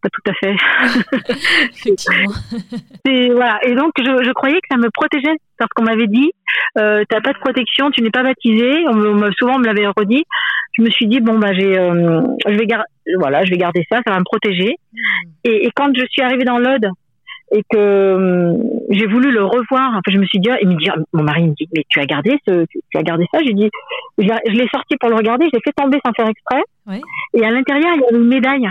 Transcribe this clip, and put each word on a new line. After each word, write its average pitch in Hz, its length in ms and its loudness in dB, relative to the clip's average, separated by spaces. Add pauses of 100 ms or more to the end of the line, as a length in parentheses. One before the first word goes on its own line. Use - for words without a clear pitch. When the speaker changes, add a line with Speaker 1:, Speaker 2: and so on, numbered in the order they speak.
Speaker 1:
pas 208 60 -4
tout - 220 -6
à - 40 -4
fait. 196 220 -4
<laughs> - 640 0
Speaker 2:
<laughs> - 540 -2
Effectivement. 202 580 -2 (720)
Speaker 1:
C'est, 254 260 2
voilà. 240 340 0
Et 247 100 0
donc, 294 240 0
je, 254 260 0
je 247 80 0
croyais 277 280 -2
que - 100 -20
ça 269 60 0
me 233 140 2
protégeait 302 460 -2 (220)
parce 233 160 -2
qu'on 233 80 0
m'avait 226 240 0
dit, 254 260 2 (460)
euh, 214 300 2
t'as 226 120 0
pas 269 120 -2
de 277 60 -4
protection, 269 520 -2
tu 262 120 0
n'es 226 80 0
pas 254 120 -2
baptisé. 240 480 2 (180)
On 233 60 2
me, 208 160 2
on 208 40 2
me, 208 180 2
souvent, 254 240 0
on - 20 0
me 247 80 2
l'avait 208 220 0
redit. 214 360 0 (540)
Je 220 40 4
me 233 80 4
suis 233 160 0
dit, 247 140 2
bon, 220 180 2
bah, 202 140 2
j'ai, 190 260 2
euh, 170 440 2 (240)
je 208 80 0
vais 220 120 0
gar-, 214 180 -2 (340)
voilà, 147 260 2
je 185 60 0
vais 180 80 0
garder 175 320 0
ça, 233 160 0
ça 220 60 0
va 185 80 0
me 185 40 0
protéger. 208 520 -2 (160)
Speaker 2:
Hmm. 185 360 -4 (160)
Speaker 1:
Et, 220 220 2
et 233 80 0
quand 285 200 0
je 247 160 -2
suis - 120 -2
arrivée 254 220 0
dans 240 140 0
l'Aude 247 300 0 (640)
et 214 160 2
que, 226 80 0
euh, 190 800 2 (360)
j'ai 208 160 2
voulu 247 260 2
le 208 120 2
revoir, 247 460 0
enfin, 214 100 -2 (100)
je 190 80 2
me 196 60 4
suis 190 140 -2
dit, 190 120 0
ah, 254 120 0
il 190 60 4
me 180 80 2
dit, 156 120 -2 (240)
mon 160 120 0
mari 160 240 0
me 151 60 0
dit, 156 200 -8
mais 156 140 -2
tu - 120 0
as 143 60 -2
gardé 151 400 0
ce, 175 200 2
tu, - 120 -12 (120)
tu - 80 -6
as 160 40 -2
gardé 170 320 0
ça ? 311 100 2
J'ai 247 100 0
dit, 208 140 2 (500)
je 214 60 2
l'ai, 220 100 2 (120)
je 220 60 0
l'ai 233 200 2
sorti 277 260 -4
pour 233 120 0
le 226 60 2
regarder, 233 300 2
je 277 100 0
l'ai 226 80 0
fait 294 80 0
tomber 277 340 0
sans 240 60 0
faire 220 160 0
exprès. 254 340 -2 (240)
Speaker 2:
Oui. 202 140 -8 (340)
Speaker 1:
Et 233 100 2
à 220 60 0
l'intérieur, 277 460 0
il 285 40 2
y 262 40 4
avait 240 180 4
une 233 60 6
médaille. 262 420 2